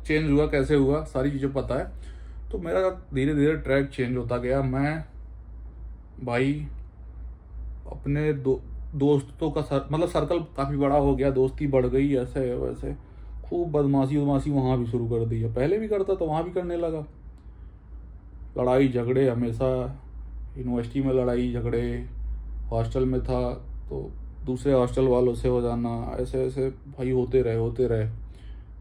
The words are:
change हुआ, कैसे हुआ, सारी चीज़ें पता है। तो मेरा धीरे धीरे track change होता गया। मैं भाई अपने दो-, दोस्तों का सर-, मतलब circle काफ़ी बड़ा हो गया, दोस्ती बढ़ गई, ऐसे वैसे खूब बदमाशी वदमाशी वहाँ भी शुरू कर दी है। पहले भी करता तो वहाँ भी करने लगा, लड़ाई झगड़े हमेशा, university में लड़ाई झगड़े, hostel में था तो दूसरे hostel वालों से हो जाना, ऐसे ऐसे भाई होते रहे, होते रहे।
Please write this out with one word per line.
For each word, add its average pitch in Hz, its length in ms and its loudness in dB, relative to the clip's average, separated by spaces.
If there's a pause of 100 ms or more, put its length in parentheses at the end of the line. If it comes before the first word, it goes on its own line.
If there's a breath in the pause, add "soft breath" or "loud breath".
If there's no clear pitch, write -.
change 156 240 2
हुआ, 147 160 6
कैसे 143 280 2
हुआ, 143 300 4
सारी 139 260 0
चीज़ें 135 220 -2
पता 123 260 -2
है। - 720 -10
तो 214 80 -4
मेरा 180 300 0 (260)
धीरे 139 200 2
धीरे 147 220 4
track 139 320 2
change 127 280 -2
होता 120 200 -2
गया। 131 260 0
मैं 143 420 0 (1200)
भाई 135 420 2 (1200)
अपने 147 420 0
दो-, 131 260 0 (360)
दोस्तों 143 560 2
का 151 120 0
सर-, 139 300 -2
मतलब 170 160 2
circle 175 300 0 (180)
काफ़ी 143 200 -2
बड़ा 139 200 4
हो 139 200 6
गया, 135 140 2
दोस्ती 131 360 2
बढ़ 131 200 4
गई, 135 300 2
ऐसे 123 380 -2
वैसे 131 400 -4 (500 loud breath)
खूब 170 280 -2
बदमाशी 139 440 4
वदमाशी 143 340 2
वहाँ 131 280 2
भी 120 80 0
शुरू 117 220 -2
कर 117 180 2
दी 113 140 0
है। 113 140 -2
पहले 151 240 2
भी 220 100 -2
करता 196 260 2
तो 175 120 0
वहाँ 156 180 0
भी 180 60 -6
करने 175 260 -2
लगा, 160 280 -2 (1500)
लड़ाई 127 300 4
झगड़े 127 400 2
हमेशा, 123 720 0 (580)
university 123 440 -2
में 135 120 2
लड़ाई 123 380 2
झगड़े, 120 560 -2 (600)
hostel 113 340 0
में 127 180 0
था 123 200 0 (460)
तो 139 220 -8 (360)
दूसरे 127 260 2
hostel 127 360 4
वालों 123 260 6
से 123 140 0
हो 123 140 4
जाना, 117 580 -2
ऐसे 131 260 -2
ऐसे 131 220 -2
भाई 135 420 -6
होते 127 320 4
रहे, 113 140 2
होते 113 300 2
रहे। 110 220 2 (720 loud breath)